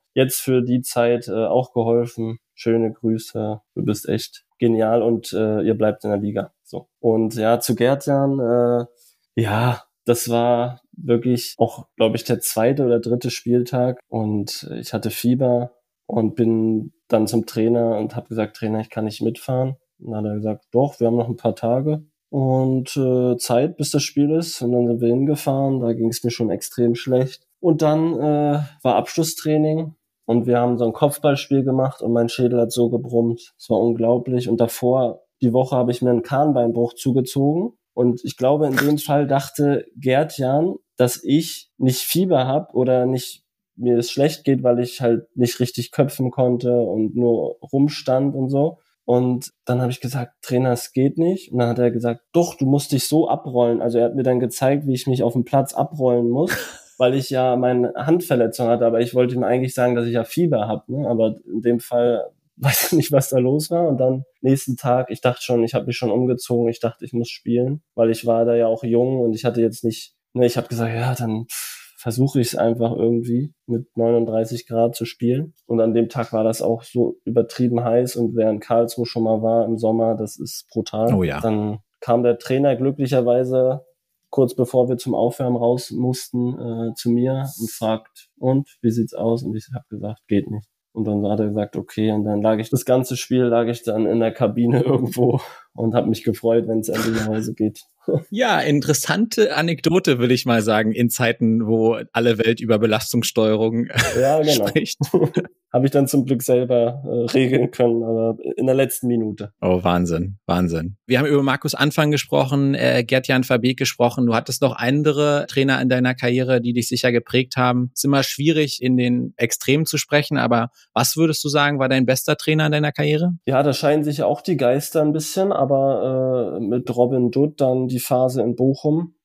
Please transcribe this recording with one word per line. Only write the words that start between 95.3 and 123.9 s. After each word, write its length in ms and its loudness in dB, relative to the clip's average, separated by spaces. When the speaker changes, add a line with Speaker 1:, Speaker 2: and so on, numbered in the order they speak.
Speaker 1:
und 220 -2
hab 120 2
mich 160 -2
gefreut, 440 0
wenn's 220 -2
endlich 260 -2
nach 120 -2
Hause 280 -4
geht. 260 -2
<laughs> 220 0
Speaker 2:
Ja, 300 0
interessante 960 0
Anekdote, 640 0
will 120 2
ich 140 2
mal 160 2
sagen, 300 2
in 180 0
Zeiten, 560 0
wo 320 2
alle 240 2
Welt 240 0
über 160 2
Belastungssteuerung 1080 0
<laughs> 320 -2
Speaker 1:
Ja, 220 4
genau. 260 2
Speaker 2:
spricht. 320 -2
Speaker 1:
<laughs> 640 -2
Hab 100 2
ich 80 2
dann 160 2
zum 180 2
Glück 160 0
selber, 640 0
äh, 320 -2
regeln 320 2
können, 340 2
aber 340 0
in 100 -2
der 100 4
letzten 320 -2
Minute. 440 -2
Speaker 2:
Oh, 220 2
Wahnsinn, 640 0
Wahnsinn. 500 -2
Wir 140 2
haben 60 2
über 180 2
Markus 320 -2
Anfang 360 2
gesprochen, 640 0
äh, 280 2
Gerd-Jan 400 0
Verbeek 340 0
gesprochen. 480 0
Du 100 2
hattest 260 -2
noch 160 0
andere 720 0
Trainer 320 0
in 80 0
deiner 260 2
Karriere, 460 0
die 100 -2
dich 160 -2
sicher 240 0
geprägt 460 0
haben. 360 2
Ist 120 -6
immer 180 2
schwierig, 580 0
in 140 2
den 400 0
Extremen 500 0
zu 120 -4
sprechen, 400 0
aber 320 0
was 240 0
würdest 260 0
du 60 -4
sagen, 280 0
war 120 0
dein 160 2
bester 320 0
Trainer 300 0
in 40 0
deiner 220 0
Karriere? 380 0
Speaker 1:
Ja, 160 2
da 120 2
scheiden 320 2